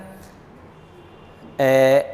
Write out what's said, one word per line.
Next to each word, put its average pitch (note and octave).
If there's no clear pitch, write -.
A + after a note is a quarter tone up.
آه، C3+